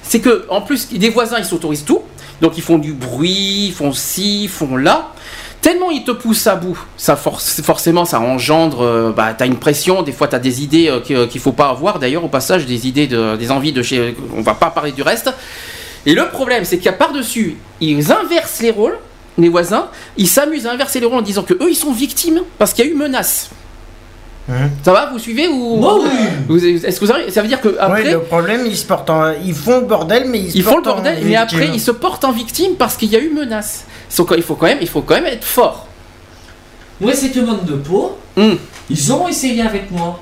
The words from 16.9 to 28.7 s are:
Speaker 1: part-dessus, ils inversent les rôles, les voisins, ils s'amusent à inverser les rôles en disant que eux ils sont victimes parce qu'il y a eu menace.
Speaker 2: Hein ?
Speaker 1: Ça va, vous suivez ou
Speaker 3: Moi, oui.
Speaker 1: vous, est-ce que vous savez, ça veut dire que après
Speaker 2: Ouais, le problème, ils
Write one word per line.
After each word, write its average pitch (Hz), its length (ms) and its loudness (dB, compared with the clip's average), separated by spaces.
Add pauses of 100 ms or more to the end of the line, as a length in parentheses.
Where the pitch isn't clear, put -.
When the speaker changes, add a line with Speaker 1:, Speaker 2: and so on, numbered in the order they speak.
Speaker 1:
part-dessus, 226 640 -2 (220)
ils 147 320 2
inversent 330 520 0
les 226 80 4
rôles, 240 260 0 (400)
les 170 120 6
voisins, 180 360 2 (320)
ils 190 100 2
s'amusent 294 380 2
à 233 60 -2
inverser 262 280 -2
les 240 60 0
rôles 240 140 2
en - 20 0
disant 202 220 -2
que 185 100 0
eux 247 160 2
ils 330 60 2
sont 294 160 -2
victimes 311 500 0 (160)
parce 208 160 2
qu'il 233 100 2
y 277 40 4
a 330 40 -2
eu 330 40 -2
menace. 277 560 -2 (1000)
Speaker 2:
Hein ? 131 200 0 (140)
Speaker 1:
Ça - 80 6
va, 285 200 4
vous 240 80 -8
suivez 240 280 -2
ou 247 300 0
Speaker 3:
Moi, 370 240 6
oui. 302 80 2 (400)
Speaker 1:
vous, 175 160 4
est-ce 175 340 0
que 208 60 0
vous 208 60 4
savez, 269 180 0
ça 202 140 0
veut 214 40 -2
dire 254 140 -2
que 202 180 2
après 196 240 2
Speaker 2:
Ouais, 294 100 2
le 165 80 0
problème, 170 440 0
ils 208 100 -2